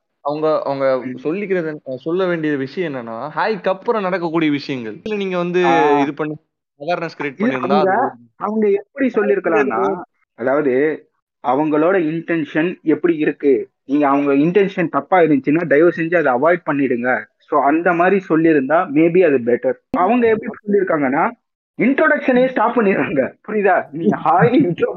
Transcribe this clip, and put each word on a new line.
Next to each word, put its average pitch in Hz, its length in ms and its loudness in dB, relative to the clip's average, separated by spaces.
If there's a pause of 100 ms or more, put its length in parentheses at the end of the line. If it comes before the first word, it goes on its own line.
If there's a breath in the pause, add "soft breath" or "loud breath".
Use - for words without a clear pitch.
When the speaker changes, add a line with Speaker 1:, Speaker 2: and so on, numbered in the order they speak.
(200)
Speaker 1:
அவங்க, 151 440 -2
அவங்க 135 400 -2
Speaker 2:
ம். 127 180 -10
Speaker 1:
சொல்லிக்கிறது, 160 760 -6
சொல்ல 175 300 -2
வேண்டிய 156 300 -2
விஷயம் 135 380 -6
என்னன்னா, 117 420 -10
ஹாய்க்கு 190 320 -2
அப்புறம் 202 340 -2
நடக்கக்கூடிய 170 480 -2
விஷயங்கள். 131 440 -6
இதுல 214 220 -8
நீங்க 190 200 -4
வந்து 175 280 -2
Speaker 2:
ஆ. 143 340 2
Speaker 1:
இது 143 160 0
பண்ணி 151 200 -6 (440)
அவேர்னஸ் 165 440 -6
கிரியேட் 143 160 -6
Speaker 2:
இல்ல, 247 200 -2
Speaker 1:
பண்ணிருந்தா - 20 -6
Speaker 2:
அவங்க, 151 320 0
Speaker 1:
அது 240 180 -2 (260)
Speaker 2:
அவங்க 214 320 -2
எப்படி 226 460 -2
சொல்லிருக்கலாம்னா, 180 840 0 (340)
அதாவது 139 720 0 (400)
அவங்களோட 151 520 2
இன்டென்ஷன் 165 840 -4
எப்படி 156 340 0
இருக்கு, 143 520 0 (160)
நீங்க 143 240 0
அவங்க 143 240 2
இன்டென்ஷன் 180 560 2
தப்பா 165 320 0
இருந்துச்சுன்னா 151 460 2
தயவு 156 300 4
செஞ்சு 165 300 0
அதை 131 60 2
அவாய்ட் 160 380 0
பண்ணிடுங்க. 123 540 -2 (140)
So, 147 240 -2
அந்த 165 300 2
மாதிரி 185 360 2
சொல்லியிருந்தா 160 640 2
maybe 170 300 4
அது 143 140 4
பெட்டர். 123 580 -2
அவங்க 226 300 2
எப்படி 220 260 -2 (140)
சொல்லியிருக்காங்கன்னா, 185 640 0 (520)
இன்ட்ரோடக்ஷனே 269 640 2
ஸ்டாப் 233 320 0
பண்ணிடுறாங்க. 190 520 0 (160)
புரியுதா? 196 420 0
நீங்க 170 340 0
ஹாய் 202 300 4
இன்ட்ரோ 180 420 0